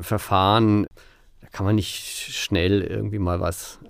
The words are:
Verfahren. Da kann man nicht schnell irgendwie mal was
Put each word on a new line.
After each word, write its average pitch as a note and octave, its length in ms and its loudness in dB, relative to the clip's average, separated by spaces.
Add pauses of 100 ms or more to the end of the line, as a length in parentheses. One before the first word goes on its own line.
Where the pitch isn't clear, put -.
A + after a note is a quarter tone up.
Verfahren. G#2 880 4 (560)
Da - 60 -20
kann - 180 -6
man G#2+ 80 2
nicht - 600 -6
schnell F#2+ 460 0
irgendwie G#2 380 -4
mal F2 220 0
was - 380 -6 (120)